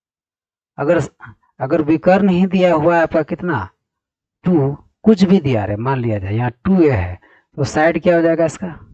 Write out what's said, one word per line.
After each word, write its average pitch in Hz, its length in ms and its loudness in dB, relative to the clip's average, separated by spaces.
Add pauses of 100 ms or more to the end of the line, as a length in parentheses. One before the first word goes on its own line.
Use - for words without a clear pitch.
(760)
अगर, 156 240 0 (580)
अगर 151 240 -2
विकर्ण 180 460 2
ही 180 180 2
दिया 180 260 2
हुआ 160 220 2
है 165 80 2
आपका 160 200 -2
कितना, 170 440 -6 (760)
टू, 143 300 0 (280)
कुछ 208 200 4
भी 190 180 4
दिया 117 240 -2
रहे, 104 120 -6
मान 127 220 -4
लिया 113 200 -4
जाए 98 140 -6
यहाँ 120 180 -2 (120)
टू 185 180 2
ए 147 100 4
है, 92 280 -4 (380)
तो 143 80 -2
side 160 380 0
क्या 175 120 4
हो 165 60 2
जाएगा 165 240 2
इसका, 165 280 -8 (200)